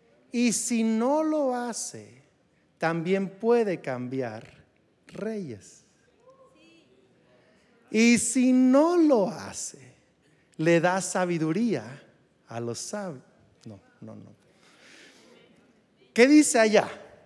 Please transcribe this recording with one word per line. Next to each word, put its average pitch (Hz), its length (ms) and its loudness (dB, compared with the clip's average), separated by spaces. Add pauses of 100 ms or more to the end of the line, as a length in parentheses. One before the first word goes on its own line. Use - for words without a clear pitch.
(320)
y 240 220 0
si 226 300 -4
no 233 400 0
lo 294 320 -2
hace, 123 680 -12 (540)
también 175 520 -4
puede 226 520 -2
cambiar 123 840 -10 (440)
reyes. 175 760 -14 (2000)
Y 233 280 4
si 254 340 2
no 269 440 4
lo 262 300 4
hace, - 680 -14 (600)
le 170 220 4
da 180 220 0
sabiduría 165 1000 -4 (460)
a 113 120 -12
los 120 200 -8
sabios". 185 440 -12 (420)
No, 101 140 -20 (220)
no, 110 140 -18
no. 104 160 -20 (1800)
¿Qué 240 140 6
dice 294 320 6
allá? 214 300 2 (360)